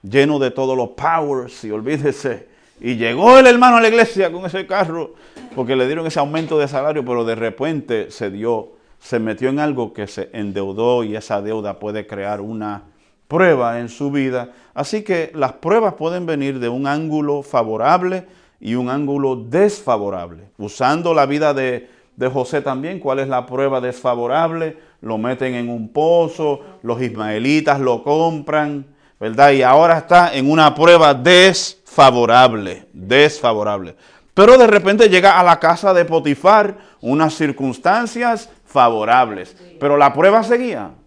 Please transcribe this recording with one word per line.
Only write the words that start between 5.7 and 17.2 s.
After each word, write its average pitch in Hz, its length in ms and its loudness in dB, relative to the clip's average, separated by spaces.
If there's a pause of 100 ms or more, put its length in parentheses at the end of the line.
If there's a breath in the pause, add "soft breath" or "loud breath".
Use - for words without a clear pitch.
le 127 80 0
dieron 160 220 -4
ese 156 120 -4
aumento 156 380 -4
de 143 100 0
salario, 143 380 -4
pero 120 180 -4
de 113 120 -4
repente 117 760 -6
se 104 180 -8
dio, 110 440 -6 (260 soft breath)
se 120 200 -6
metió 110 300 -4
en 139 100 -4
algo 131 340 -6
que 104 140 -12
se - 260 -12
endeudó 104 720 -4
y 107 120 -8
esa 104 260 -6
deuda 104 380 -8
puede 104 260 -10
crear 101 360 -10
una 107 420 -12 (460)
prueba 135 500 0
en 120 80 -10
su 143 240 -8
vida. 127 380 -4 (240 soft breath)
Así 208 300 -8
que 165 320 -4
las 131 180 -4
pruebas 202 400 -2
pueden 175 320 -6
venir 139 340 -6
de 120 80 -4
un 127 180 -6
ángulo 147 580 -4